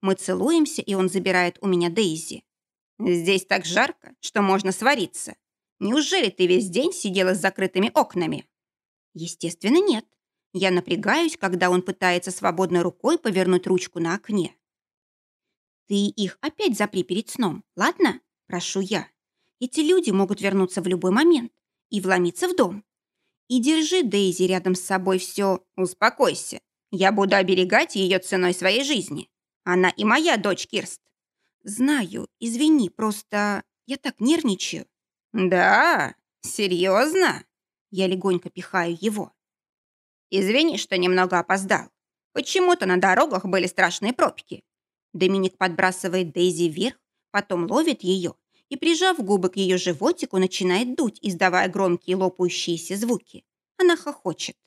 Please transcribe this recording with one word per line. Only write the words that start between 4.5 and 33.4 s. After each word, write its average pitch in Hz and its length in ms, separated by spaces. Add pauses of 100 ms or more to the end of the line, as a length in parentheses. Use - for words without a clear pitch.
свариться. 226 640 (420)
Неужели 233 520
ты 185 160
весь 185 240
день 262 220
сидела 185 420
с 190 60
закрытыми 190 540
окнами?» 170 520 (680)
«Естественно, 170 680
нет». 320 260 (460)
Я 190 180
напрягаюсь, 180 640
когда 180 340
он 180 120
пытается 180 480
свободной 180 520
рукой 233 360
повернуть 185 480
ручку 180 340
на 165 140
окне. 202 420 (1300)
«Ты 202 180
их 202 340
опять 311 360
запри 208 260
перед 185 280
сном, 185 340 (120)
ладно?» 285 440 (260)
прошу 180 340
я. 190 280 (520)
«Эти 254 200
люди 339 300
могут 196 300
вернуться 190 420
в - 40
любой 180 260
момент 269 400 (360)
и 208 120
вломиться 185 480
в 370 60
дом». 208 300 (640)
«И 247 120
держи 320 420
Дейзи 190 420
рядом 185 300
с 185 80
собой 190 360
все». 190 460 (120)
«Успокойся. 185 840 (300)
Я 190 220
буду 196 240
оберегать 190 600
ее 190 220
ценой 180 360
своей 190 300
жизни. 208 460 (340)
Она 180 260
и - 140
моя 277 320
дочь, 196 300
Кирст». - 340 (600)
«Знаю, 220 680 (100)
извини, 240 500
просто 208 760 (220)